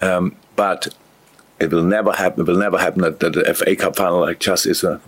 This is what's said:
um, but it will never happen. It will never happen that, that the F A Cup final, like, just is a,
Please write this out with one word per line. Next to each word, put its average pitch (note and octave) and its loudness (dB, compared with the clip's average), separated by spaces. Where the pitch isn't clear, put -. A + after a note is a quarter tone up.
um, F#2 0
but G2 -2
it E2 0
will E2 2
never G2+ 2
happen. F#2 -2
It E2 0
will F2 2
never G2 0
happen F2+ 0
that, E2 0
that E2+ 0
the F2 0
F - -2
A G2 2
Cup - -2
final, F2+ 2
like, E2 -2
just F#2 0
is - -2
a, E2+ -2